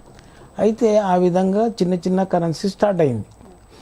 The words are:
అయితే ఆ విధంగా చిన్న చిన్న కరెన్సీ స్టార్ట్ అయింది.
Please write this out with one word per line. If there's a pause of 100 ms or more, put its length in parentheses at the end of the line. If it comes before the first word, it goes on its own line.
(580)
అయితే
ఆ
విధంగా
చిన్న
చిన్న
కరెన్సీ
స్టార్ట్
అయింది. (580)